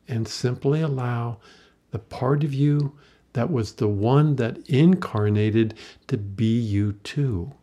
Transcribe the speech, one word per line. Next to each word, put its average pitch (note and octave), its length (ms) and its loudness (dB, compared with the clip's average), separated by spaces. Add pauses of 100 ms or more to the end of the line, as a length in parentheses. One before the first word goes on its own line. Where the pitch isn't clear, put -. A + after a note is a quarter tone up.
and A2+ 200 -4
simply C#3 540 -2
allow A#2+ 580 -4 (500)
the A2+ 100 -8
part C#3+ 440 -2
of D3 100 -4
you D3 440 0 (360)
that A#2+ 160 -2
was A#2 240 -2
the A2+ 140 -2
one B2+ 480 4
that A#2 220 -2 (120)
incarnated A2 1040 2 (320)
to C3+ 120 -4
be A2 420 -2
you G#2 320 0
too. A#2 720 -6